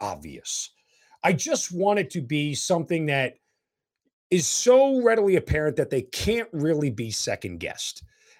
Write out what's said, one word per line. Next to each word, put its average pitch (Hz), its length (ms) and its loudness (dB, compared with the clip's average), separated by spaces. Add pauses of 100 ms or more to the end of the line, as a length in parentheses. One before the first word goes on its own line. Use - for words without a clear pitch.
obvious. 78 720 -8 (520)
I 190 100 4
just 254 380 -2
want 196 300 2
it - 100 -6
to 180 100 -6
be 147 340 -2
something 165 520 -2
that 135 280 0 (960)
is 175 160 2
so 262 540 6
readily 214 340 4
apparent 151 400 0
that 143 140 0
they 131 120 0
can't 226 500 -2
really 151 380 0
be 110 220 -6
second 95 480 -6
guessed. - 420 -10 (380)